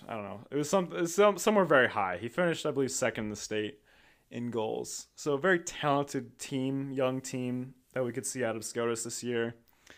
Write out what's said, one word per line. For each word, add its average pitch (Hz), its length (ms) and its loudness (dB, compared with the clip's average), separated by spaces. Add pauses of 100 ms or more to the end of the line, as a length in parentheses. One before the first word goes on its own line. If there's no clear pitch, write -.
I 113 60 -6
don't 104 100 -6
know. 101 160 -10 (100)
It 135 60 -2
was 147 120 -2
some, 180 240 2
it 175 80 -2
was 170 140 -2
some, 202 220 8
somewhere 208 260 4
very 139 240 8
high. 95 300 -2
He 110 100 -6
finished, 170 380 0
I 151 60 0
believe, 127 200 0
second 113 340 0
in 107 40 -4
the 104 80 -6
state 107 420 -4 (500)
in 120 220 -6
goals. 117 640 -4
So 147 180 -2
a 139 40 2
very 175 220 4
talented 143 760 -2
team, 135 540 -2
young 131 300 0
team 127 540 -6 (180)
that 127 100 0
we 120 80 -2
could 127 140 -6
see 127 180 -4
out 113 140 0
of 110 80 -8
SCOTUS 117 400 -2
this 120 180 -8
year. 117 320 0 (420)